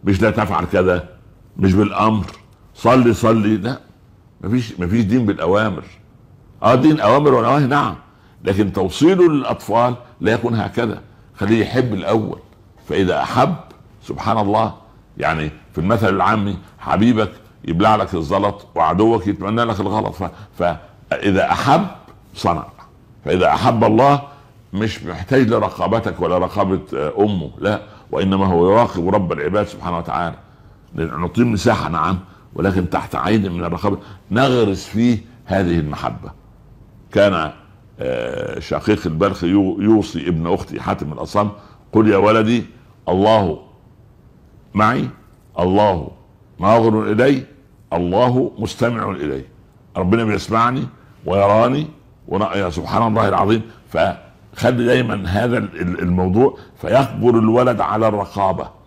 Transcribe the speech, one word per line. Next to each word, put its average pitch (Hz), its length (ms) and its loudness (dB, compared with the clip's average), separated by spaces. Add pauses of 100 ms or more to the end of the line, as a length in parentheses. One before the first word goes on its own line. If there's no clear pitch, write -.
مش 95 180 2
لا 110 80 4
تفعل 90 340 -2
كذا، 92 440 0 (480)
مش 95 180 2
بالأمر، 104 500 0 (500)
صلي 117 400 4
صلي، 110 420 2
لا، 113 240 -6 (640)
مفيش، 107 360 -4
مفيش 104 240 0
دين 113 220 0
بالأوامر. 95 580 0 (800)
آه، 117 120 4
دين 151 260 4
أوامر 131 340 4
ونواهي، 127 320 2
نعم، 139 280 -2 (500)
لكن 98 280 0
توصيله 165 560 2
للأطفال 120 680 0 (260)
لا 101 120 2
يكون 117 220 -2
هكذا. 107 480 -4 (340)
خليه 107 240 2
يحب 120 340 -2
الأول، 101 440 -2 (500)
فإذا 85 340 0
أحب، 135 320 0 (480)
سبحان - 360 -4
الله، 107 360 0 (440)
يعني 78 320 -4 (220)
في - 80 -6
المثل 98 340 0
العامي، 101 420 -2 (220)
حبيبك 107 520 0 (340)
يبلع 104 320 2
لك 98 180 -4
الزلط 95 600 -4
وعدوك 90 520 2
يتمنى 101 380 -2
لك 107 160 -4
الغلط. 101 340 -4
ف-، 90 160 -8 (280)
فإذا 87 920 -2
أحب 139 340 2 (480)
صنع، 82 320 -2 (580)
فإذا 85 240 2
أحب 110 360 2
الله 135 380 4 (500)
مش 101 320 -6
محتاج 90 440 0
لرقابتك 101 720 -2
ولا 87 180 0
رقابة، 92 420 -2 (140)
آه، 73 240 -4
أمه، 98 400 0
لا، 101 220 -2 (300)
وإنما 95 360 0
هو 90 260 4
يراقب 104 360 2
رب 95 240 0
العباد 87 340 -2
سبحانه 87 320 -8
وتعالى. 82 380 -6 (580)
نعطيه 82 500 -2
مساحة، 107 440 0
نعم، 82 300 -2 (360)
ولكن 92 360 -2
تحت - 240 -4
عين 95 380 0
من 87 120 -6
الرقابة 87 340 -4 (320)
نغرس 117 540 0
فيه 117 340 0 (260)
هذه 90 340 0
المحبة. 67 520 -8 (840)
كان، 92 400 2 (480)
آه، 62 600 -6
شقيق 98 460 -2
البلخ 90 380 -2
يو-، 95 360 2
يوصي 101 480 2
ابن 82 180 -2
أختي - 340 -4
حاتم 95 320 -6
الأصم: 104 360 -4 (440)
"قل 110 160 4
يا 98 80 4
ولدي: 110 480 2 (440)
الله 95 500 2 (1160)
معي، 110 340 2 (520)
الله 92 500 2 (480)
ناظر 113 440 4 (100)
إلي، 127 320 2 (480)
الله 110 680 0
مستمع 107 520 -4
إلي". 71 340 -6 (520)
ربنا 98 280 0
بيسمعني 113 580 0 (440)
ويراني 110 600 2 (420)
ون-، 98 140 -2
يا 92 280 -2
سبحان 95 360 -2
الله 107 220 2
العظيم. 98 340 2 (260)
فخلي 113 960 -2
دايمًا 117 420 0
هذا 113 320 0
ال-، 87 220 -8
ال-، 90 220 -4
الموضوع، 92 560 2 (220)
فيقبل 117 580 2
الولد 117 420 2
على 107 280 0
الرقابة. 98 600 -2 (180)